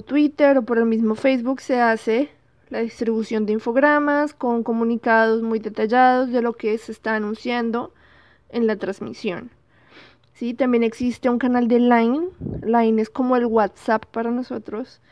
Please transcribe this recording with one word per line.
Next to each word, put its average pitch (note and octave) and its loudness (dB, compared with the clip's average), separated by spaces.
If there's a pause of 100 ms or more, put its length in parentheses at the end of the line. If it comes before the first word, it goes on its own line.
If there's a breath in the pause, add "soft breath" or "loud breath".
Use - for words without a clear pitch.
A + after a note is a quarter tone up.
Twitter C#4+ 4
o B3 0
por A3+ -2
el A#3 2
mismo A3 0
Facebook C4 0
se B3 -2
hace A#3 0 (400)
la A3+ -8
distribución A3+ -2
de G#3 -2
infogramas D4 0
con A#3 -2
comunicados A3+ 0
muy A3+ -2
detallados B3 2
de A#3+ 0
lo A#3 -2
que A3+ -2
se A3 -12
está A3 -4
anunciando A#3 -4 (580 soft breath)
en A#3 0
la G#3+ 0
transmisión. G3 -8 (840 soft breath)
Sí, A#3+ -8
también B3 2
existe A#3 -2
un A#3+ 2
canal B3 0
de A#3+ 4
Line. A#3+ 2 (340)
Line A3+ 2
es A3 -4
como B3+ 0
el A#3+ 2
WhatsApp A3 0
para A#3 -6
nosotros, A#3+ -10 (120 soft breath)